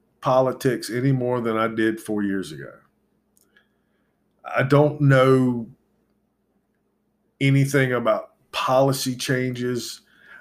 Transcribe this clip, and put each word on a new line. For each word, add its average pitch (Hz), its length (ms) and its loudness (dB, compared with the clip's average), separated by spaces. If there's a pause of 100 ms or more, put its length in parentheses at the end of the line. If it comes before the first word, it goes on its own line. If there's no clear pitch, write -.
(200)
politics 127 720 0
any 123 220 0
more 123 280 -2
than 113 160 -2
I 110 120 0
did 110 320 -2
four 107 220 -6
years 98 300 -6
ago. 67 200 -16 (1700)
I 120 200 -2
don't 147 360 2
know 131 680 4 (1700)
anything 139 520 2
about 117 380 -2 (200)
policy 131 640 0
changes. 123 840 -6 (400)